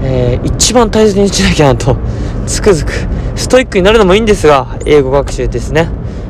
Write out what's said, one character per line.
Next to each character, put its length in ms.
え 380
ー、 40
一 280
番 160
大 160
切 100
に 120
し 160
な 60
き 120
ゃ 60
な 80
と、 200
つ 160
く 100
づ 140
く。 60
ス 100
ト 140
イ 20
ッ 60
ク 100
に 60
な 80
る 80
の 40
も 120
い 20
い 20
ん 40
で 100
す 140
が、 180
英 160
語 120
学 180
習 160
で 140
す 100
ね。 180